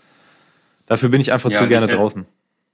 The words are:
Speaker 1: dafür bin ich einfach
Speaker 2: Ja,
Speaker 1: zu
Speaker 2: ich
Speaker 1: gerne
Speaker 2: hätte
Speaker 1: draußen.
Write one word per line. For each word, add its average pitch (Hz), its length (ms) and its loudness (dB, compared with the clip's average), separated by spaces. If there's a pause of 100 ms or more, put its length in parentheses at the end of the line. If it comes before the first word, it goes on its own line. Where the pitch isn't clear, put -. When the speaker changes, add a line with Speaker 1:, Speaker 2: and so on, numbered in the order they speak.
(880)
Speaker 1:
dafür 120 220 -2
bin 135 120 2
ich 139 120 -2
einfach 123 180 -2
Speaker 2:
Ja, 104 80 0
Speaker 1:
zu 104 40 2
Speaker 2:
ich 120 60 0
Speaker 1:
gerne 113 180 2
Speaker 2:
hätte 98 80 -2
Speaker 1:
draußen. 101 320 -2 (480)